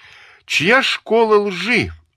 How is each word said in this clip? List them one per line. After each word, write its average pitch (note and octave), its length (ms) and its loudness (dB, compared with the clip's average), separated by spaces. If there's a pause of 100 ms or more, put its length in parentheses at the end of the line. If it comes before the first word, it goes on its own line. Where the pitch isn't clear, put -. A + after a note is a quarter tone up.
(460)
Чья A3+ 380 0
школа A3 540 0 (100)
лжи F3+ 440 -4 (260)